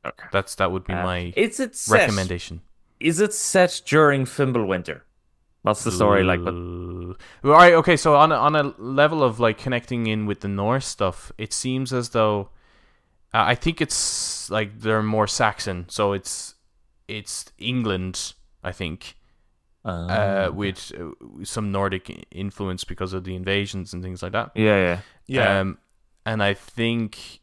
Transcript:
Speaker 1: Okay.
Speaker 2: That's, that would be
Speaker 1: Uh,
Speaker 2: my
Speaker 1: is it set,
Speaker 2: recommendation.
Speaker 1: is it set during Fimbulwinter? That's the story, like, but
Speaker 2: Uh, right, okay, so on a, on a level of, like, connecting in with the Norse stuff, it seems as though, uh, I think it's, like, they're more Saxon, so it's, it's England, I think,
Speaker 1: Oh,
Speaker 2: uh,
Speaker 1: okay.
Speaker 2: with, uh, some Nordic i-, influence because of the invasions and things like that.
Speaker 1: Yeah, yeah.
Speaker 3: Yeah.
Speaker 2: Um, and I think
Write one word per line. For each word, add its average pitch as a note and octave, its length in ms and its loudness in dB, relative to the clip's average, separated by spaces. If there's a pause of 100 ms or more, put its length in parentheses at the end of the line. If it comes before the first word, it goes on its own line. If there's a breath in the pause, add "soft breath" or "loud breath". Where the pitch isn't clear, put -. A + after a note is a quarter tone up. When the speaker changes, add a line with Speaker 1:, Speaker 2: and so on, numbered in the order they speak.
Speaker 1:
Okay. - 260 -12
Speaker 2:
That's, F#2+ 240 -2
that F#2 160 0
would F#2 120 -6
be - 100 -6
Speaker 1:
Uh, F2 80 -2
Speaker 2:
my F2+ 340 -4
Speaker 1:
is A3+ 240 0
it B3 160 -6
set, G#3 240 2
Speaker 2:
recommendation. F#2 640 -2 (380)
Speaker 1:
is D#3+ 200 0
it G#3 140 0
set - 500 2
during C#3+ 400 4
Fimbulwinter? G#2 800 -2 (640)
That's G#2+ 200 0
the A2+ 80 0
story, G2+ 320 4
like, F2+ 180 2
but F2 120 -4
Speaker 2:
Uh, F2 600 -10 (280 loud breath)
right, E3+ 320 10
okay, E3 220 6
so D3+ 180 4
on D#3 180 6
a, C#3+ 40 2
on C#3+ 200 2
a C#3+ 220 0
level C#3+ 440 2
of, A2+ 180 2
like, A2+ 180 2
connecting A#2+ 480 -4
in A2 180 -2
with G2+ 160 -4
the G2 80 -6
Norse G#2 380 -2
stuff, - 500 -4
it A2 160 -8
seems C3 400 -4
as B2 180 -4
though, G#2+ 380 0 (840)
uh, A2+ 100 4
I A#2 100 4
think D#3+ 280 -2
it's, - 680 -4
like, G#2+ 300 -4
they're A2 220 2
more G#2+ 240 2
Saxon, G2 640 -4
so G2+ 240 0
it's, - 420 -8 (540)
it's - 380 -12 (120)
England, G2+ 760 -4 (280)
I F2+ 100 -8
think, - 440 -10 (680)
Speaker 1:
Oh, F#2+ 60 -6
Speaker 2:
uh, G2 560 -2
Speaker 1:
okay. - 100 0
Speaker 2:
with, G2 420 -6
uh, D2 460 -16
some G#2 280 -6
Nordic G2 360 -2
i-, G1+ 220 -16
influence F#2+ 540 -8
because F#2 280 -8
of F#2 120 -6
the F#2 100 -8
invasions F#2+ 580 -4
and F2+ 100 -10
things F#2 200 -10
like F#2 100 -8
that. A2+ 220 -4
Speaker 1:
Yeah, G#2+ 220 4
yeah. F2+ 240 2 (260 soft breath)
Speaker 3:
Yeah. A2 340 2
Speaker 2:
Um, F#2+ 180 -4 (460)
and A2 180 -2
I G2+ 120 2
think - 880 -6